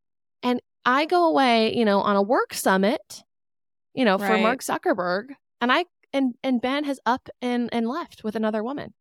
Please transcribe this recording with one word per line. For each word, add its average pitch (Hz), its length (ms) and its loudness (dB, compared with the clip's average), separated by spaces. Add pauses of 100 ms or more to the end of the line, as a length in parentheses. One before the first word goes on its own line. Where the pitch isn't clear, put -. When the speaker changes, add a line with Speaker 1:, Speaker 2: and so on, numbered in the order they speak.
(420)
Speaker 1:
And 247 180 0 (260)
I 269 180 2
go 349 240 2
away, 240 480 2
you 233 80 2
know, 202 160 2
on 202 160 0
a 202 60 2
work 285 320 0
summit, 202 680 0 (720)
you 262 120 0
know, 196 140 4
for 202 60 -4
Speaker 2:
Right. 220 180 2
Speaker 1:
Mark 247 180 0
Zuckerberg, 220 720 -2 (300)
and 240 100 0
I, 330 140 2 (280)
and, 269 300 0
and 254 200 0
Ben 277 220 -2
has 277 200 -6
up 247 240 -2 (140)
and, 247 300 -2
and 233 160 -2
left 294 360 -10
with 214 120 -6
another 220 260 -2
woman. 262 380 -10